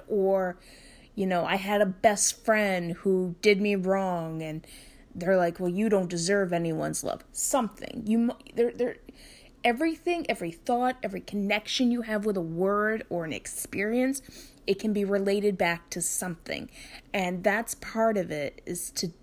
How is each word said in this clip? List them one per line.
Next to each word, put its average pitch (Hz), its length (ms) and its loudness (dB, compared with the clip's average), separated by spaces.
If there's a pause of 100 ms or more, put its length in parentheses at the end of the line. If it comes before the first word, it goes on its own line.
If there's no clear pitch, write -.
or, 190 480 2 (580)
you 190 120 -2
know, 175 180 2
"I 165 120 0
had 202 260 0
a 202 40 6
best - 580 2
friend 190 480 2
who 185 500 0
did 208 180 6
me 208 140 2
wrong," 180 680 0
and 156 240 -10 (480)
they're 185 220 2
like, 170 240 2
"Well, 180 80 0
you 202 200 2
don't 190 200 4
deserve 175 440 2
anyone's 160 520 -2
love." - 280 -4
Something. - 760 -2
You 226 120 4
mu-, 240 160 2 (200)
there, 233 180 2
there, - 240 -2 (680)
everything, 320 640 0
every 175 240 -4
thought, 254 500 -2
every 190 180 -6
connection 208 720 0
you 240 120 0
have 214 220 -4
with 208 120 0
a 185 40 0
word 202 680 0
or 170 160 -4
an 156 80 -6
experience, 233 920 -2 (420)
it 196 140 0
can 214 140 -2
be 202 120 2
related 196 540 2
back 170 320 0
to 180 100 -6
something. - 680 -6 (420)
And 185 300 -2
that's 214 320 2
part 226 420 2
of 175 140 0
it, 147 340 -6
is - 280 -8
to - 160 -4 (140)